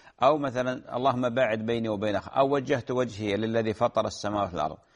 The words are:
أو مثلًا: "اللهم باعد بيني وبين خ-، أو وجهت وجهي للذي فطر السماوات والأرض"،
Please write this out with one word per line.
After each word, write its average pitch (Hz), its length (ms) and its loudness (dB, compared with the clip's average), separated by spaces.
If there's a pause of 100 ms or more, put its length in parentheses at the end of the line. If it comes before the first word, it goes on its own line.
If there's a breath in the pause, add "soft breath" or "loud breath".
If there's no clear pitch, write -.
(240 soft breath)
أو 147 140 6
مثلًا: 127 600 -4
"اللهم 123 320 2
باعد 113 360 0
بيني 113 240 0
وبين 104 300 0
خ-، - 180 -10
أو 139 160 4
وجهت 135 380 0
وجهي 107 460 -2
للذي 110 360 0
فطر 113 320 0
السماوات 101 480 -4
والأرض"، 76 240 -4 (180 soft breath)